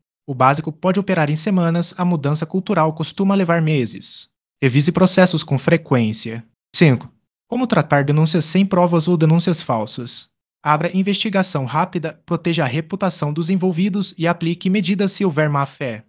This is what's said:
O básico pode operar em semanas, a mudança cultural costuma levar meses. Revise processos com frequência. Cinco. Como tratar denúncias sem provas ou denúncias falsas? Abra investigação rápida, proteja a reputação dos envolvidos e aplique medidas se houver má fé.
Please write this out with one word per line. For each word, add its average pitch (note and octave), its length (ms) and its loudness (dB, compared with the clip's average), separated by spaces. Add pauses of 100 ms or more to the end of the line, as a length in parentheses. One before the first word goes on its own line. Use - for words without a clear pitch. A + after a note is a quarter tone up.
(260)
O C#3+ 80 -8
básico C#3 380 2
pode F#3 280 0
operar F#3 300 0
em D#3 60 0
semanas, E3+ 600 0
a F3+ 80 0
mudança D#3 400 0
cultural E3 480 0
costuma G3 420 -2
levar E3+ 260 2
meses. C3+ 680 -2 (320)
Revise C3+ 300 4
processos F3+ 520 4
com C#3 140 0
frequência. A#2 840 0 (320)
Cinco. C3+ 360 4 (360)
Como A#3+ 200 -2
tratar D3 360 0
denúncias D#3 420 2
sem F#3+ 200 2
provas F3 420 2
ou F3+ 100 2
denúncias D#3+ 440 2
falsas? A#2 680 -6 (320)
Abra D#3 340 0
investigação F#3+ 720 -2
rápida, D#3+ 600 -4
proteja E3+ 380 -2
a C3 40 0
reputação D#3+ 680 -4
dos D#3+ 160 -4
envolvidos F#3 680 -2
e E3 100 -2
aplique E3+ 420 -2
medidas G3 440 0
se - 120 -4
houver D3+ 240 0
má C#3+ 160 0
fé. A#2 440 -8